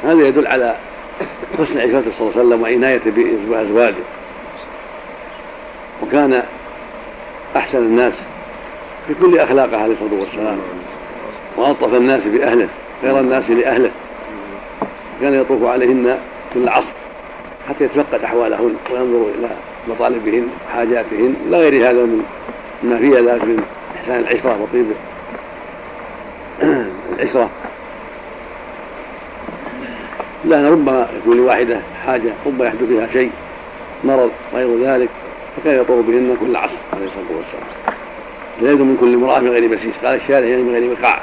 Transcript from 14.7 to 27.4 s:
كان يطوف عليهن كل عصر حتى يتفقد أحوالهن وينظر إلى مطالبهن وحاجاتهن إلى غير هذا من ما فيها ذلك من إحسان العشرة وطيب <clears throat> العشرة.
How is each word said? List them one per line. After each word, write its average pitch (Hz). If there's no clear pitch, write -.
كان 139
يطوف 131
عليهن 127
كل 123
عصر 123
حتى 139
يتفقد 139
أحوالهن 117
وينظر 120
إلى 117
مطالبهن 117
وحاجاتهن 117
إلى 175
غير 135
هذا 123
من 113
ما 120
فيها 131
ذلك 120
من 110
إحسان 120
العشرة 117
وطيب 120
<clears throat> 135
العشرة. 120